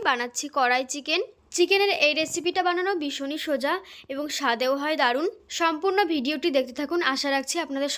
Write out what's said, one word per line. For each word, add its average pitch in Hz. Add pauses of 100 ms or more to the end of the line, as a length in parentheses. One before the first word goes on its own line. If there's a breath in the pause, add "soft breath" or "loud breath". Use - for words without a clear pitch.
বানাচ্ছি 247 (100)
কড়াই 254 (100)
চিকেন। 302 (340)
চিকেনের 392 (140)
এই 302
রেসিপিটা 339
বানানো 359 (120)
ভীষণই 277
সোজা 285 (360 loud breath)
এবং 277 (120)
স্বাদেও 254
হয় 302
দারুণ। 262 (320)
সম্পূর্ণ 339 (160)
ভিডিওটি 302
দেখতে 247
থাকুন, 302 (140)
আশা 277
রাখছি 269 (100)
আপনাদের 277